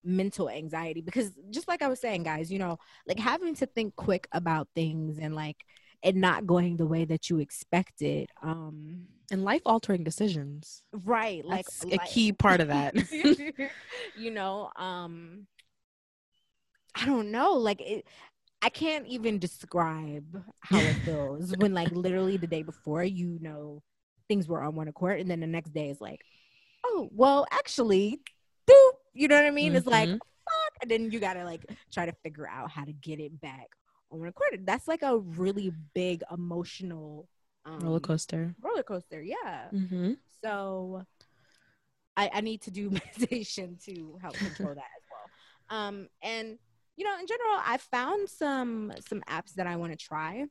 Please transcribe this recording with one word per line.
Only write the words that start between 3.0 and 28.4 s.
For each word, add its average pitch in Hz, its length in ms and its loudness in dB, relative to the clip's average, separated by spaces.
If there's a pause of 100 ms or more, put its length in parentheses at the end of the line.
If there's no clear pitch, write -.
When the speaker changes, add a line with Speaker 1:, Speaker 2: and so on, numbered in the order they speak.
Speaker 1:
like, 190 120 0
having 302 380 0
to 269 100 0
think 220 300 -4
quick 185 360 0
about 160 420 0
things 156 440 -2
and, 156 160 -6
like, 156 300 -8 (380)
it 190 120 4
not 185 320 4
going 175 300 4
the 165 100 2
way 160 200 2
that 160 240 -2
you 170 80 2
expected, 147 880 -2 (140)
um, 160 640 -10 (240)
Speaker 2:
And 190 140 0
life-altering 208 600 2
decisions. 156 800 -4 (100)
Speaker 1:
Right, 214 520 -2
like, 185 200 -2
Speaker 2:
That's - 200 -10
a - 20 -8
Speaker 1:
li- 185 200 0
Speaker 2:
key 220 260 4
part 185 280 8
of 156 80 4
that. 143 260 0 (160)
Speaker 1:
<laughs> 294 640 2 (440)
You 226 140 -6
know, 196 460 -4
um, 175 680 -10 (1500)
I 240 120 -2
don't 226 240 2
know, 277 240 4
like, 214 260 2
it, - 260 -6 (560)
I 226 60 4
can't 311 380 -2
even 226 320 -2
describe 160 1040 -4 (180)
how - 260 4
it 247 100 2
Speaker 2:
<laughs> - 80 -4
Speaker 1:
feels 156 520 -4
when, 196 180 4
like, 170 160 0
literally 185 460 0
the 170 100 -2
day 165 160 -2
before, 160 400 -4
you 175 380 -2
know, 147 420 -12 (460)
things 196 200 2
were 160 140 -2
on 156 140 -4
one 156 120 -4
accord, 180 320 -2
and 185 100 -2
then 170 100 -2
the 160 60 -4
next 160 280 -4
day 151 160 -2
is 139 100 -10
like, - 200 -12 (640)
"Oh, 381 280 0
well, 277 380 6
actually, 214 680 2 (480)